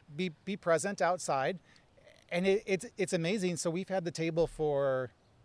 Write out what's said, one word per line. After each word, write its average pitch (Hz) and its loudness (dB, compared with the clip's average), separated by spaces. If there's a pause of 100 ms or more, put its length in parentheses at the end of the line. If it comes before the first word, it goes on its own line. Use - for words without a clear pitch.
(160)
be, 180 -2 (140)
be 196 -6
present 170 0
outside. 170 0 (720)
And 180 0
it, 196 4
it's, 190 -2 (100)
it's 185 -2
amazing. 180 0
So 175 -2
we've 180 -4
had 185 -2
the 165 -2
table 165 2
for 139 0 (340)